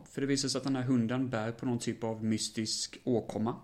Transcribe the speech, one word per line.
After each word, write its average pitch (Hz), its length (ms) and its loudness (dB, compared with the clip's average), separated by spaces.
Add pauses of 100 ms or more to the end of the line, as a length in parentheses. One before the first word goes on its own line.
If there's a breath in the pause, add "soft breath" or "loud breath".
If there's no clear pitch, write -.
för - 160 -8
det 139 60 2
visar 139 220 2
sig 131 100 0
att - 40 -2
den 135 120 2
här 127 80 0
hunden 123 460 2
bär 113 220 0
på 117 140 -8
någon 120 140 2
typ 117 240 -4
av 110 200 -2
mystisk - 800 -2
åkomma. 117 600 0